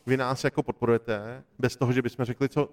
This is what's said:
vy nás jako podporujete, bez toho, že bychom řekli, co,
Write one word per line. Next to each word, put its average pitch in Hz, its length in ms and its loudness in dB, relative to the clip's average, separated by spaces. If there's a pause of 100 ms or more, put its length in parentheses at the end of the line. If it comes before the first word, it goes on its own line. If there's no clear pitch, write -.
vy 127 100 2
nás 131 280 -2
jako 143 180 0
podporujete, 113 800 0 (160)
bez 127 180 0
toho, 127 160 2
že 127 100 2
bychom 120 220 -2
řekli, 123 240 -2
co, 143 240 -2